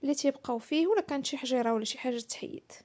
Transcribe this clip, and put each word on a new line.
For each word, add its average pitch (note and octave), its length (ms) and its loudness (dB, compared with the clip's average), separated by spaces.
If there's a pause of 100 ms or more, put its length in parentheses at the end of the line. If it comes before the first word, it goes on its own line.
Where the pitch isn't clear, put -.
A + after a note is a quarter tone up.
اللي C#4+ 120 2
تيبقاو C4+ 440 0
فيه، D#4 280 2
ولا G#4 140 4
كانت C#4+ 240 -2
شي C#4+ 120 -4
حجيره B3 360 2
ولا A3 120 0
شي - 120 -4
حاجه A#3+ 220 -2
تحيد. - 520 -10 (140)